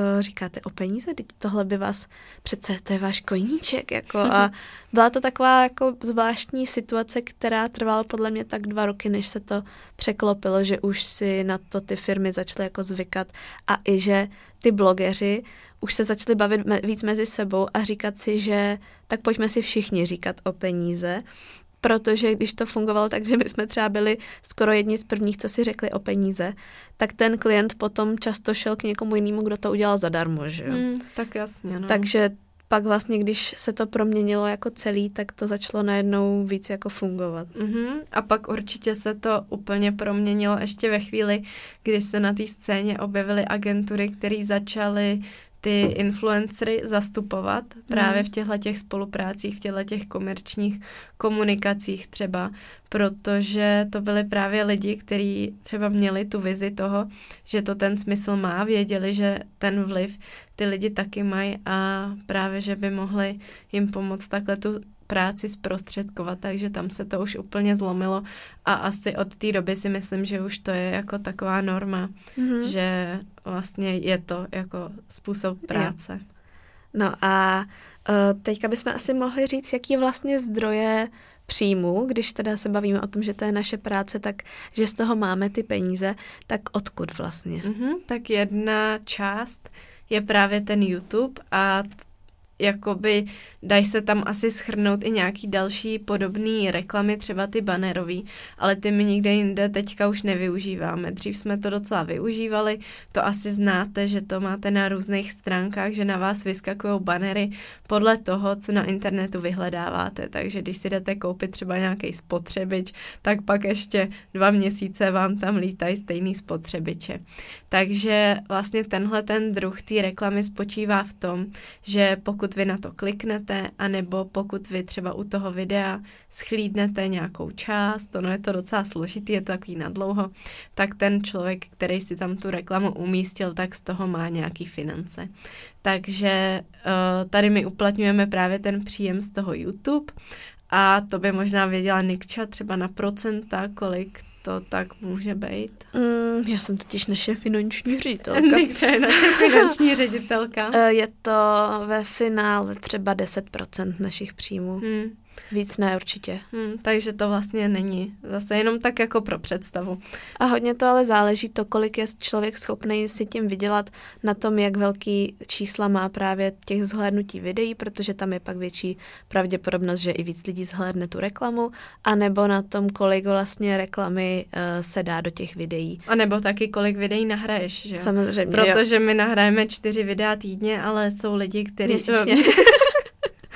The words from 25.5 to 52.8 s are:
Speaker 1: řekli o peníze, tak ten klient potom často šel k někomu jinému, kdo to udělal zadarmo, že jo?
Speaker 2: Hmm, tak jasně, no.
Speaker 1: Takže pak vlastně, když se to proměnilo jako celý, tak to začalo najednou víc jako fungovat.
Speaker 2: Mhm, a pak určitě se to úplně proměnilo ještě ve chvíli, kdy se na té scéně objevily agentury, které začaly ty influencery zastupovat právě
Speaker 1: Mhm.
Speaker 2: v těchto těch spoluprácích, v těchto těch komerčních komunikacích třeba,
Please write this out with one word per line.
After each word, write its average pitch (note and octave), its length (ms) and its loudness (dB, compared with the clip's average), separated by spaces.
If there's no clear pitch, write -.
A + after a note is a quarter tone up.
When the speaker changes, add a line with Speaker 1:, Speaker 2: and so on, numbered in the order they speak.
Speaker 1:
řekli A3 280 -2
o G3 80 -2
peníze, G3 540 0
tak A3 160 0
ten A3+ 240 4
klient G#3+ 400 4
potom G#3+ 420 0
často G#3+ 340 -2
šel G#3+ 220 -2
k A3 80 -6
někomu G#3+ 320 -2
jinému, G#3 260 2
kdo G#3+ 160 0
to G#3 140 -2
udělal G#3 260 4
zadarmo, E3 520 0
že D#3+ 140 -8
jo? C4 100 -2
Speaker 2:
Hmm, B3 200 0
tak A3+ 200 -6
jasně, G#3 440 -6
no. F#3+ 80 -6
Speaker 1:
Takže G3+ 420 4
pak G#3+ 160 2
vlastně, G#3+ 340 2
když G#3 400 0
se - 160 -2
to A3 140 -2
proměnilo G#3+ 600 2
jako G#3 220 -4
celý, G#3 400 -2
tak G3+ 220 -6
to - 160 -4
začalo G#3 360 -2
najednou G3+ 640 2
víc G3 240 -4
jako G3+ 200 -6
fungovat. F3+ 640 -4
Speaker 2:
Mhm, A3 320 -2
a A3 100 -2
pak A3 260 0
určitě G#3+ 480 -4
se G#3+ 180 -2
to G#3+ 360 0
úplně G3+ 420 0
proměnilo G#3 680 2
ještě G3+ 300 -2
ve G#3 100 4
chvíli, G#3 420 0
kdy G#3+ 180 2
se G#3 180 -2
na G3+ 140 4
té G#3+ 140 -2
scéně G#3 520 -2
objevily G3+ 460 0
agentury, G#3 640 0
které G#3 360 -4
začaly G#3 760 0
ty G#3 200 2
influencery G#3 1040 0
zastupovat G#3 800 -2
právě G3+ 340 2
Speaker 1:
Mhm. G3+ 80 -2
Speaker 2:
v - 20 -12
těchto G#3+ 260 -2
těch G#3 200 -4
spoluprácích, G3+ 800 -6
v G3+ 40 -16
těchto G3 240 -4
těch G3+ 220 -6
komerčních G3+ 720 -4
komunikacích G3+ 920 0
třeba, F#3 440 -4